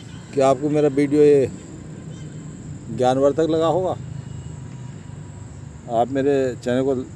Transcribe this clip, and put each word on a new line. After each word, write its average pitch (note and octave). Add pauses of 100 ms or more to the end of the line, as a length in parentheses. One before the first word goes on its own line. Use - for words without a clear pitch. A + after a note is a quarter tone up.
(340)
कि C#3
आपको C3+
मेरा D3+
video C#3+
ये C#3+ (1500)
ज्ञानवर्धक C3+
लगा D#3+
होगा। E3 (2000)
आप A#2+
मेरे C3+
channel B2
को C3+ (220)